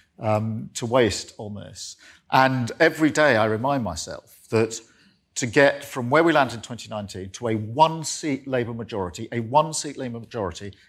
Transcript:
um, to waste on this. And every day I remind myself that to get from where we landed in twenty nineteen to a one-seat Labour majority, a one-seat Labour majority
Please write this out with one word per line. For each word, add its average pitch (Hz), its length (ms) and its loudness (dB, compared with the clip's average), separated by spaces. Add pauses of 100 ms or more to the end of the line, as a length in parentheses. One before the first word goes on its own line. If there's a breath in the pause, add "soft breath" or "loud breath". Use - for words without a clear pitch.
(180)
um, 110 560 0
to - 120 -6
waste 113 520 2
on 107 160 -12
this. - 420 -14 (360 soft breath)
And 131 480 4
every 156 300 4
day 147 260 4
I 107 80 4
remind 117 400 0
myself - 560 -10 (100)
that 113 300 0 (540)
to - 120 -4
get 139 380 4
from 123 260 -6
where 156 140 6
we 170 80 4
landed 131 240 2
in 107 60 -12
twenty - 260 -12
nineteen 101 420 -8
to 120 180 -6
a 113 60 0
one-seat 139 960 -2
Labour 120 260 -2
majority, 107 560 -8
a 120 80 -6
one-seat 147 580 0
Labour 120 220 -8
majority 101 540 -8 (160)